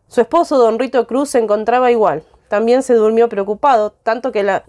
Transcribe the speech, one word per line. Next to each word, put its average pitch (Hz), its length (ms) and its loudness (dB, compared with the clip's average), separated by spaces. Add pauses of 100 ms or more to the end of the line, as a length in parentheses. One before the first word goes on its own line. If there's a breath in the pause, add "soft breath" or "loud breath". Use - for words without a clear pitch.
Su - 140 -2
esposo, 330 360 0
don 226 220 2
Rito 240 280 -2
Cruz, 277 240 -4
se 254 80 2
encontraba 220 520 0
igual. 185 320 0 (240)
También 233 360 0
se 254 100 0
durmió 226 340 2
preocupado, 208 640 0
tanto 240 400 -6
que 214 120 -2
la 196 260 -2